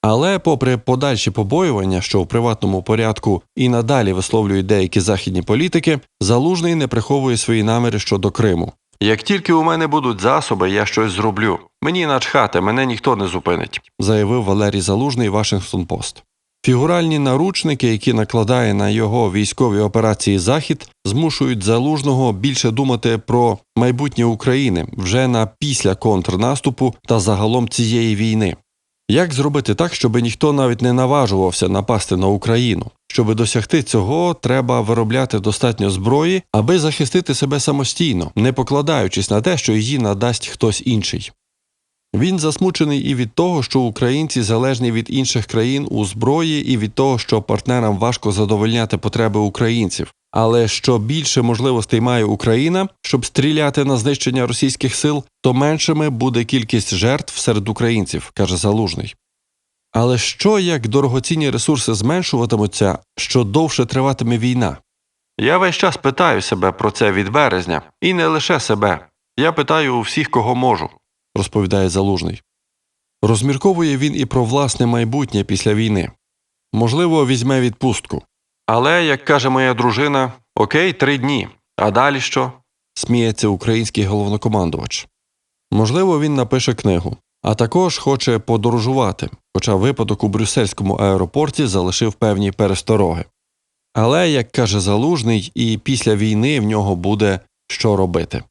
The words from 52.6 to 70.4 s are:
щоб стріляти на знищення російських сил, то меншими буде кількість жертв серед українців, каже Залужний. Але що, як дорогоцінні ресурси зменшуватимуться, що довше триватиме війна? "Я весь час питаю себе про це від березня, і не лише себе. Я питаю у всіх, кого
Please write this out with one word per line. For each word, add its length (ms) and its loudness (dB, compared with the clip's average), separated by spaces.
щоб 220 -2
стріляти 600 0
на 120 0
знищення 500 -2
російських 480 -2
сил, 300 -2
то 120 4
меншими 560 0
буде 340 0
кількість 500 -2
жертв 440 -2
серед 300 0
українців, 640 -2
каже 220 0
Залужний. 580 -2
Але 260 2
що, 400 0
як 300 -2
дорогоцінні 600 0
ресурси 440 0
зменшуватимуться, 1040 0
що 280 0
довше 420 0
триватиме 520 0
війна? 380 -2
"Я 200 2
весь 180 0
час 200 0
питаю 460 0
себе 300 0
про 180 -2
це 220 0
від 160 -2
березня, 540 0
і 140 0
не 120 0
лише 340 0
себе. 460 0
Я 140 2
питаю 440 0
у 40 0
всіх, 300 -4
кого 240 2